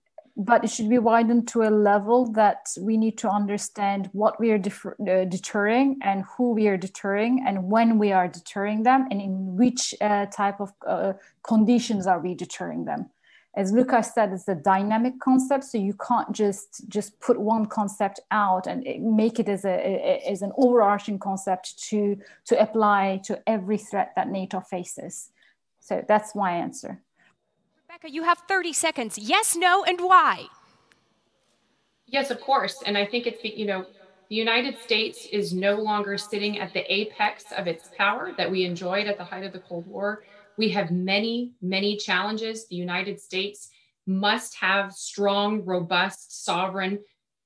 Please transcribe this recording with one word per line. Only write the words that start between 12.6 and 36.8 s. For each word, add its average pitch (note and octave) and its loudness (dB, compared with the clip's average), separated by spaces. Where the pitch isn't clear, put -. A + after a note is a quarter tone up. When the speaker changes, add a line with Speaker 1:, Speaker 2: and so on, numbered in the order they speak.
Speaker 1:
them. D#3 -6
As G3 0
Lucas B3+ 4
said, G#3 0
it's F#3 -8
a G3 0
dynamic G#3 2
concept, C4 2
so - -4
you G3 0
can't - -2
just, G3+ -4
just - -6
put - 2
one A3 2
concept G3+ -4
out F#3+ 2
and - -6
it, - -6
make A3 2
it G3 0
as G3 -4
a, G3 0
a, F3+ 0
as G3 -6
an G3 -6
overarching G#3+ 4
concept F#3+ -6
to, G3+ -2
to - 2
apply G3+ 2
to - -6
every G#3 -2
threat - -4
that F#3 -2
nato F#3 -6
faces. - -12
So - -6
that's G#3 0
my F#3+ -2
answer. - -8
Speaker 2:
Rebecca, E4 -18
you D#4+ -6
have E4+ 2
thirty F4 0
seconds. C#4 -2
Yes, F4 2
no, F4+ 6
and F4+ 0
why? E4 6
Speaker 3:
Yes, C4 -2
of - -6
course. A3 0
And G3+ 0
I G3+ 0
think A#3+ -2
it's, A3+ -6
you G#3+ -6
know, F#3+ -4
the G#3+ -4
United A#3 0
States - -2
is F#3 -2
no G3+ 2
longer G#3 -2
sitting G#3 -4
at F#3 -8
the F3 -2